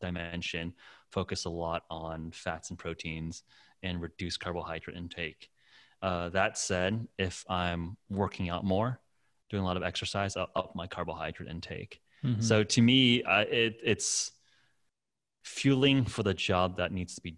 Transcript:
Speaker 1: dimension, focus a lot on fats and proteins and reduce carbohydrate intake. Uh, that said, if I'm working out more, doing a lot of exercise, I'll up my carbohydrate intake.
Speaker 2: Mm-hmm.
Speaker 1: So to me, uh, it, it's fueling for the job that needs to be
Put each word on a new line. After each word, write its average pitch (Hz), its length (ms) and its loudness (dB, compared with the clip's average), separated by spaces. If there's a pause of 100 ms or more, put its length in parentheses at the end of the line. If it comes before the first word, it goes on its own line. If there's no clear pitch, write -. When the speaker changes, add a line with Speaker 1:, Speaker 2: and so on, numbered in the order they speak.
Speaker 1:
dimension, 85 720 -6 (360)
focus - 360 -4
a 90 40 -6
lot 85 400 -4
on 80 420 -8
fats 80 380 -8
and 90 80 -12
proteins 82 680 -8 (380)
and 90 200 -4
reduce 85 340 -8
carbohydrate 82 640 -8
intake. 85 520 -10 (520)
Uh, 87 280 0
that 95 280 2
said, 98 500 0 (100)
if 95 320 -2
I'm 87 460 0 (140)
working 98 400 -2
out 87 160 -2
more, 107 340 2 (500)
doing 101 140 0
a - 20 0
lot 92 120 0
of 87 60 -2
exercise, 98 540 -2
I'll 92 180 -2
up 92 200 -2
my 85 120 -6
carbohydrate 80 600 -6
intake. - 520 -10 (220)
Speaker 2:
Mm-hmm. 120 180 0
Speaker 1:
So 113 220 6
to 110 180 4
me, 123 420 8
uh, 95 180 4
it, 113 420 2
it's - 480 0 (1120)
fueling 135 600 4
for 104 180 -2
the 98 100 2
job 90 440 2
that 90 140 0
needs 90 240 -6
to - 60 -16
be 82 160 -10